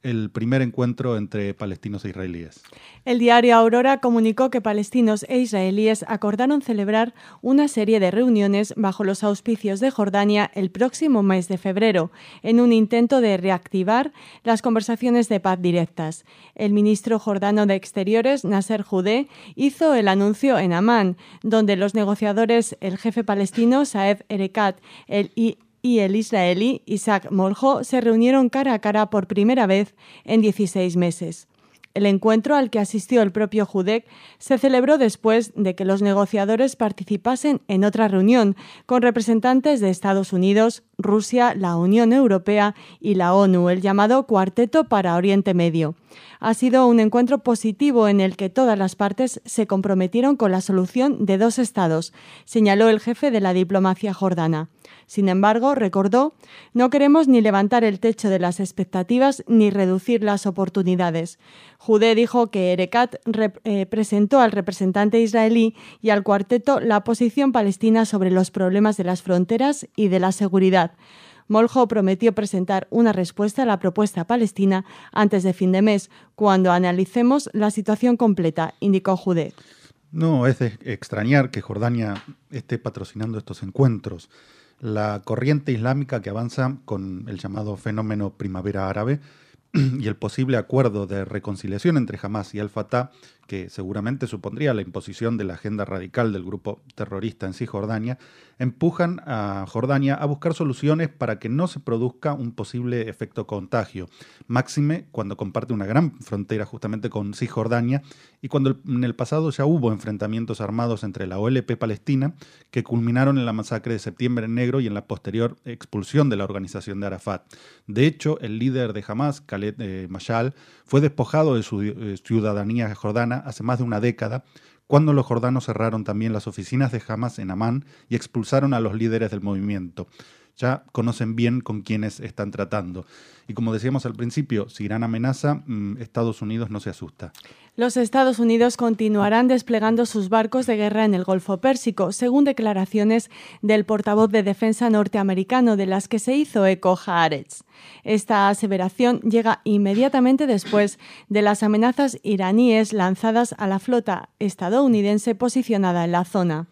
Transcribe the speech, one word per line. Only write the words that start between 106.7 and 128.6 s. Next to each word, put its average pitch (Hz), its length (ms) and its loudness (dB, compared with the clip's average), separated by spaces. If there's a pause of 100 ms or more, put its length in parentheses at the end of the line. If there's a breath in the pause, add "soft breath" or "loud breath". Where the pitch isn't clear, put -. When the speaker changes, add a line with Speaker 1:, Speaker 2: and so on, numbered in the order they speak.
Speaker 1:
con 104 260 -8
Cisjordania 120 680 -2 (400 soft breath)
y 135 60 -12
cuando 135 220 0
el, - 80 -4 (100)
en 127 160 -2
el 117 100 -4
pasado 156 360 -4
ya 139 140 -4
hubo 143 280 2
enfrentamientos 107 680 -6
armados 113 440 -4
entre 98 240 -10
la 92 100 -8
O 107 80 -2
L 127 160 0
P 117 140 -6
palestina 135 580 -4 (380 soft breath)
que 120 100 -4
culminaron 120 560 0
en 123 80 -2
la 113 60 -4
masacre 110 400 -6
de 110 80 -4
Septiembre 117 480 -6
Negro 123 320 -2
y 117 80 -4
en 101 60 -6
la 101 120 -10
posterior 113 580 -6
expulsión 120 640 -2
de 104 60 -2
la 98 80 -4
organización 98 540 -10
de 101 80 -8
Arafat. 95 380 -10 (420 soft breath)
De 113 200 0
hecho, 151 340 -4
el 110 180 -8
líder 123 340 -4
de 101 140 -10
Hamas, 143 360 -4
Khaled, 104 360 -8
eh, 95 320 -10
Mashal, 117 440 -4 (300 soft breath)
fue 139 160 2
despojado 151 540 0
de 113 80 -2
su, 101 200 -6
eh, 104 420 -8
ciudadanía 107 720 -2
jordana 117 500 -4
hace 123 180 -14
más 120 160 -2
de 123 60 -2
una 110 160 -4
década, 117 440 -4 (420 soft breath)
cuando 147 260 4
los 135 140 2
jordanos 123 400 -2
cerraron 110 380 -4
también 110 280 -4
las 107 140 -6
oficinas 120 440 -4
de 113 160 -8
Hamas 113 320 -8
en 95 120 -10
Amán 117 340 -4 (240 soft breath)
y 117 60 -4
expulsaron 135 580 -2